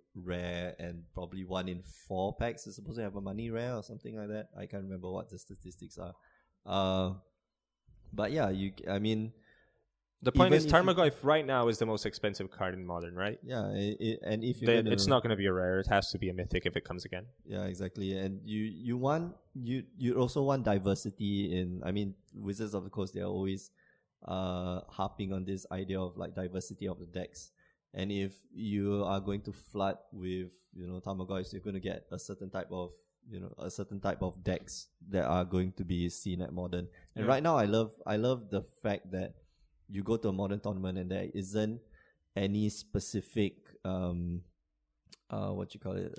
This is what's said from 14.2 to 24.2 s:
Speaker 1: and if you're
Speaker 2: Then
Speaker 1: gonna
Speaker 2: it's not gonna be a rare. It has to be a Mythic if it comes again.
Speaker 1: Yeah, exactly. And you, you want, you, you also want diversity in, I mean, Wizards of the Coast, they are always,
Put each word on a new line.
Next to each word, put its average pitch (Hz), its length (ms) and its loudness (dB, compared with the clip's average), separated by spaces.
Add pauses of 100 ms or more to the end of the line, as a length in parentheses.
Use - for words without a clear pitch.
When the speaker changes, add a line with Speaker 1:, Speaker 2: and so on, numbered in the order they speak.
Speaker 1:
and 110 220 0
if 120 160 0
you're 113 120 4
Speaker 2:
Then 113 120 8
Speaker 1:
gonna 110 100 4
Speaker 2:
it's 98 140 4
not 127 140 8
gonna 113 120 4
be 98 120 2
a 95 60 6
rare. 92 280 4
It 95 80 0
has 98 220 4
to 98 80 -4
be 95 100 0
a 90 60 -2
Mythic 90 320 0
if - 100 0
it 85 80 -4
comes 90 220 -8
again. 90 180 -8 (220)
Speaker 1:
Yeah, 98 180 -4
exactly. 95 540 -4
And 95 260 -4
you, 107 200 -2
you 113 340 -4
want, 156 360 0 (200)
you, 127 300 -4 (120)
you 123 240 2
also 127 220 2
want 135 220 2
diversity 101 960 2
in, 90 260 -2
I 90 60 -2
mean, 98 240 0 (200)
Wizards 104 400 -4
of 95 100 -2
the 95 60 -10
Coast, 95 240 -4
they 98 80 -2
are 95 160 -2
always, 95 320 -2 (540)